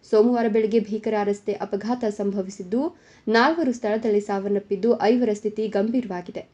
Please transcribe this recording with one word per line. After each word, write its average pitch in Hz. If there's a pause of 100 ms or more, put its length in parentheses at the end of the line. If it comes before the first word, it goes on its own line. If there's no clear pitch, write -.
(100)
ಸೋಮವಾರ 233
ಬೆಳಗ್ಗೆ 220
ಭೀಕರ 220 (100)
ರಸ್ತೆ 202
ಅಪಘಾತ 208
ಸಂಭವಿಸಿದ್ದು, 202 (300)
ನಾಲ್ವರು 240
ಸ್ಥಳದಲ್ಲೇ 220
ಸಾವನ್ನಪ್ಪಿದ್ದು, 202
ಐವರ 240
ಸ್ಥಿತಿ 214
ಗಂಭೀರವಾಗಿದೆ. 202